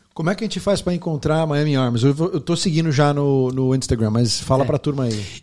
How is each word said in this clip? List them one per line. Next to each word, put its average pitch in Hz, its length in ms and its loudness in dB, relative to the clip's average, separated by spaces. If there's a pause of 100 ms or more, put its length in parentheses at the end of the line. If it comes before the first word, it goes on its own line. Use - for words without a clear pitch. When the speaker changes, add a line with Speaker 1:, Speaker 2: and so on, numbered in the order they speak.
(140)
Speaker 1:
Como 165 160 -2
é 202 60 0
que 226 100 -6
a - 20 -4
gente 202 140 -6
faz 196 200 0
pra 180 120 -2
encontrar 160 480 -2
a 160 40 2
Miami 147 300 0
Arms? 120 280 2
Eu 139 100 4
vou, 160 180 0
eu 165 80 -2
tô 170 160 -2
seguindo 160 340 0
já 147 240 2
no, 139 380 2
no 131 240 0
Instagram, 113 360 0
mas 117 280 0
fala 135 240 2
Speaker 2:
É. - 40 2
Speaker 1:
pra 147 100 4
turma 139 260 -2
aí. 107 220 -4 (180)